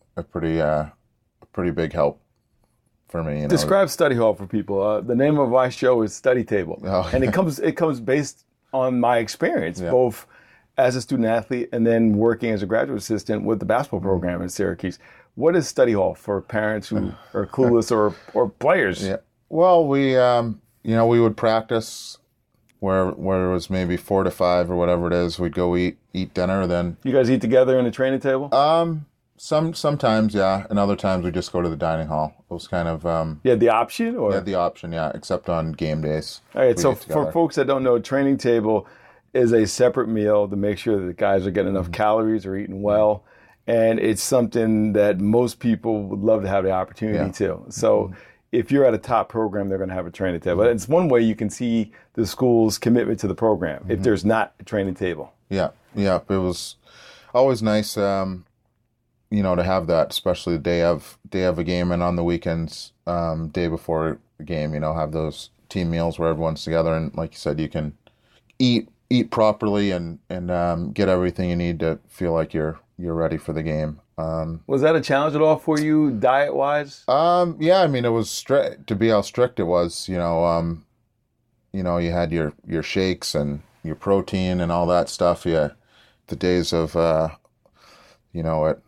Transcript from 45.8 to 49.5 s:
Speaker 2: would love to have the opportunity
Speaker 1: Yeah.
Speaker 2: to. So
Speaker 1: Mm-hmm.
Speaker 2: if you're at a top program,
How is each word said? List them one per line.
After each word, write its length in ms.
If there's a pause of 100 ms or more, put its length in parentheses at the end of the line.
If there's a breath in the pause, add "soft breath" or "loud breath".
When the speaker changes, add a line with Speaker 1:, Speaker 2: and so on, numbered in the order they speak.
Speaker 2:
would 180
love 220
to 40
have 160
the 80
opportunity 460
Speaker 1:
Yeah. 140
Speaker 2:
to. 380
So 340
Speaker 1:
Mm-hmm. 100 (400 loud breath)
Speaker 2:
if 180
you're 140
at 80
a 40
top 300
program, 400